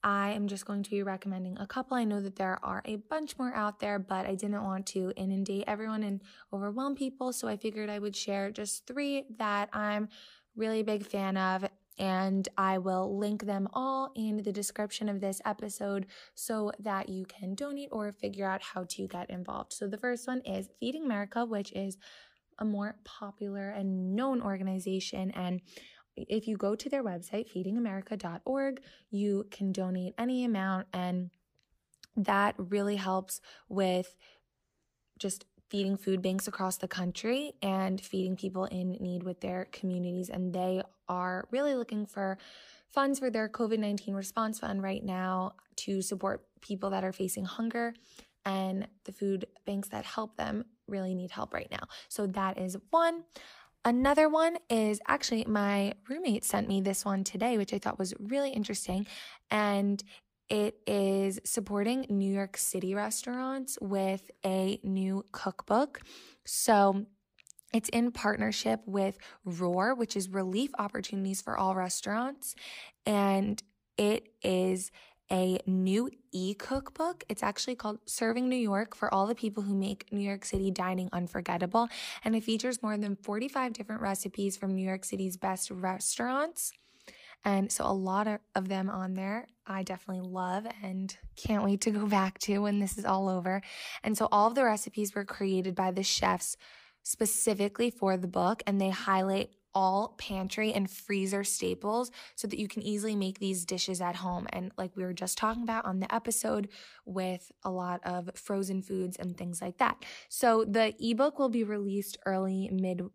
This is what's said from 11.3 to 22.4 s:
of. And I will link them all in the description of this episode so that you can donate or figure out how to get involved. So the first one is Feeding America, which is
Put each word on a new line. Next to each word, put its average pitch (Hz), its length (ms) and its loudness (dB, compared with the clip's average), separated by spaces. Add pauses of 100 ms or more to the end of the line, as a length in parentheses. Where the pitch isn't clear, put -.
of. 190 300 2 (320)
And 190 480 2 (120)
I 190 180 4
will 185 400 0
link 208 300 0
them 196 260 0
all 269 420 0
in 220 220 0
the 202 160 -2
description 208 560 -4
of 202 140 -2
this 196 240 -2
episode 202 580 -4 (300)
so 214 440 -2
that 202 300 -2
you 190 160 -6
can 190 300 -8
donate 285 360 -6
or 208 220 -4
figure 196 340 -4
out 190 160 -2
how - 280 -8
to 190 180 -6
get 180 220 -8
involved. - 420 -8
So 202 160 -4
the 202 80 -4
first 247 320 -2
one 254 140 -2
is 196 260 -4 (100)
Feeding 285 280 -4
America, 220 400 0
which 208 260 -2
is 196 240 -4 (640)